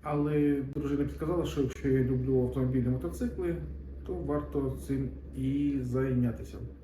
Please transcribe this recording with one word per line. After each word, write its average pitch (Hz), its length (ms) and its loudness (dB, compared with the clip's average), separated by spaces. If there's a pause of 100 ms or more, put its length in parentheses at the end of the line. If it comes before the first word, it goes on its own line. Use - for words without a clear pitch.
Але 147 600 2 (120)
дружина 143 300 0
підказала, 160 420 0
що - 160 0
якщо 131 260 0
я 131 160 6
люблю 127 380 2
автомобілі, 127 460 2
мотоцикли, 170 680 -2 (500)
то 185 80 -4
варто 143 720 -2
цим 135 240 -2 (260)
і 139 460 0
зайнятися. 123 760 0 (260)